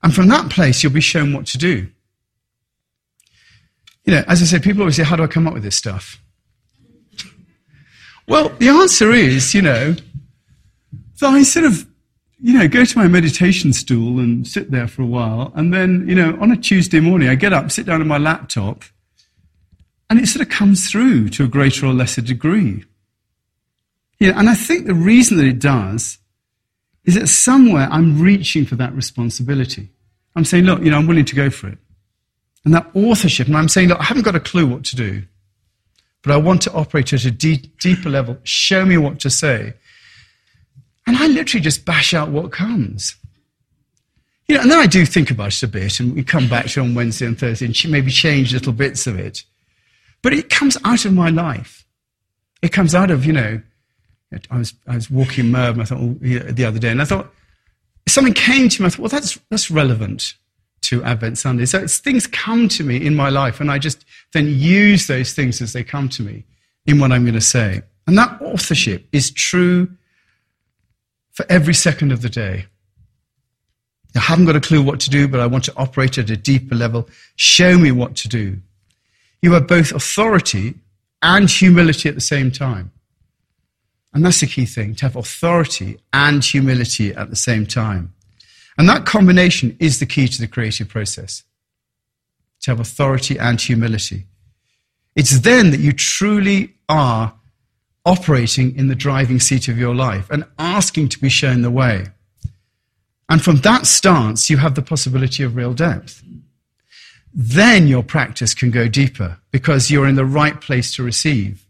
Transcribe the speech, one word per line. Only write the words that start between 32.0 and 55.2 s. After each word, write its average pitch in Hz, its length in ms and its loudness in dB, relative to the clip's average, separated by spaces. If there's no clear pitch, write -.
And 156 100 4
that 170 200 0
authorship, 196 520 2
and 151 100 0
I'm 160 120 2
saying, 180 200 4
"Look, 175 120 0
I - 40 -4
haven't 240 180 -2
got 208 120 0
a 160 60 0
clue 170 260 0
what 127 180 -4
to - 120 -8
do, 101 280 -6
but 143 100 0
I 143 60 4
want 175 240 2
to - 100 -6
operate 151 400 -2
at 123 120 0
a 127 60 0
de-, 151 400 -4
deeper 180 280 0
level. 131 340 -4
Show - 420 0
me 185 120 4
what 143 240 -2
to 139 100 -2
say." 113 440 -4
And 240 100 2
I 285 100 2
literally 254 360 0
just 151 220 -2
bash 160 300 0
out 156 160 -2
what 151 200 -6
comes. 165 640 -6
You 302 60 4
know, 269 80 2
and 247 80 6
then 330 80 6
I 285 80 6
do 175 180 4
think 147 260 0
about 101 240 -4
it - 80 -6
a 120 60 -4
bit, 101 320 -6
and 123 140 -4
we 151 80 -4
come 131 260 -2
back 120 200 -2
to 139 120 -6
it - 20 -2
on 120 120 -2
Wednesday 120 320 -4
and 113 120 -6
Thursday 120 280 -4
and 117 80 -6
ch-, - 120 -2
maybe 139 240 -2
change 135 420 0
little 127 200 -4
bits 131 340 -4
of 104 120 -6
it. 95 260 -12
But 262 100 0
it 294 160 -4
comes 269 360 0
out 240 200 0
of 196 80 0
my 175 160 2
life. 160 560 -4
It 170 100 -2
comes 175 220 0
out 180 160 2
of, 139 160 0
you 160 80 2
know, 110 280 -4
I 123 80 -4
was, 117 160 -6
I 127 80 -6
was 113 120 -8
walking 131 360 -2